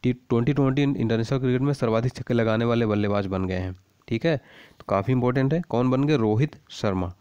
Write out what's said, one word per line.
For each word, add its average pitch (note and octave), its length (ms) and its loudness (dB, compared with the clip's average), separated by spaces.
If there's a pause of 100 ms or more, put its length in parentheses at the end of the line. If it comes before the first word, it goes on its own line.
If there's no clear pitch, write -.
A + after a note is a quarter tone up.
टी, B2 100 0
ट्वेंटी A#2+ 400 0
ट्वेंटी C3+ 300 2
इंटरनेशनल A#2 560 0
क्रिकेट B2+ 220 0
में C#3+ 120 0
सर्वाधिक A#2 400 0
छक्के - 220 -6
लगाने A2+ 300 2
वाले A#2 220 2
बल्लेबाज G#2 400 0
बन F#2 200 -2
गए F#2 120 -4
हैं। F#2 180 -6 (320)
ठीक A2+ 180 -4
है, D#3+ 100 0 (420)
तो - 100 -20
काफ़ी G2 240 0
इंपॉर्टेंट C3 420 2
है, F3 140 -2
कौन B2 220 0
बन C3 140 0
गए? D3 120 2
रोहित A2+ 400 0 (140)
शर्मा। F#2+ 500 -2